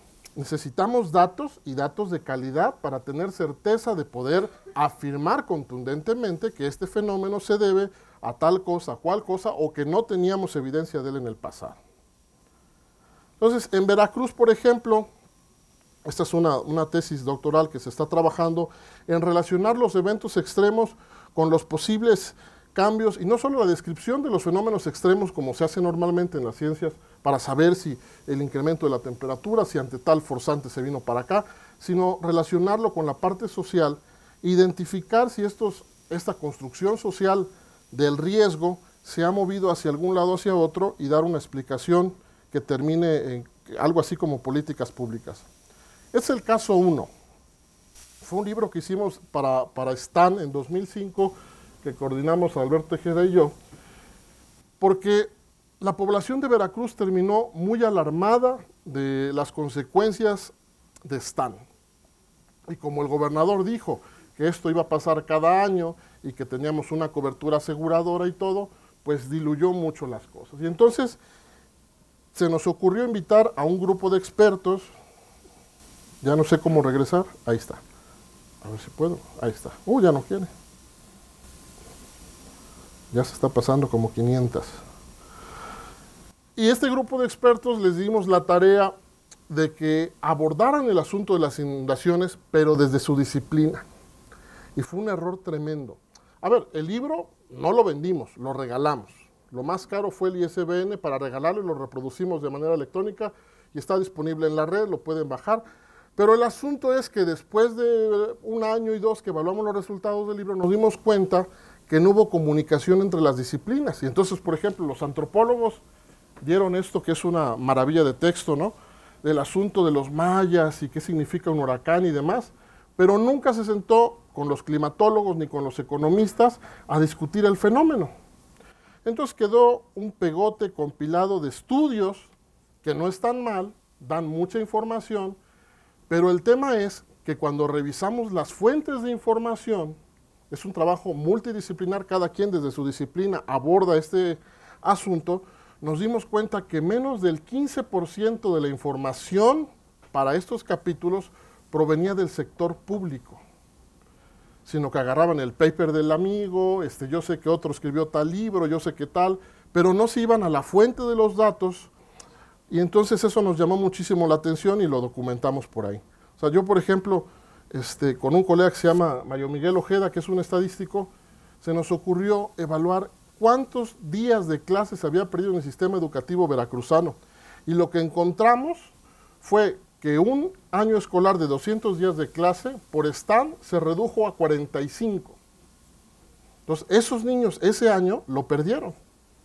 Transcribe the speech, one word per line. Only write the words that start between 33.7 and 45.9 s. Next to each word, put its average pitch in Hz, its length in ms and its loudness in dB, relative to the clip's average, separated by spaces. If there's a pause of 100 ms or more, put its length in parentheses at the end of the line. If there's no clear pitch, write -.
identificar 185 880 2
si 214 140 -6
estos, 208 400 -4 (260)
esta 170 240 -6
construcción 151 640 -6
social 190 500 0 (440)
del 143 260 0
riesgo 180 640 0 (240)
se - 220 -4
ha 175 60 2
movido 190 380 0
hacia 160 220 -2
algún 180 240 -2
lado, 180 200 2
hacia 185 200 0
otro, 175 420 0
y 139 120 -6
dar 156 160 4
una 170 120 -2
explicación 170 760 -2 (400)
que 143 80 -2
termine 156 560 0
en 123 320 -6 (300)
algo 160 200 4
así - 160 0
como 147 260 -2
políticas 143 520 -4
públicas. 117 480 -10 (720)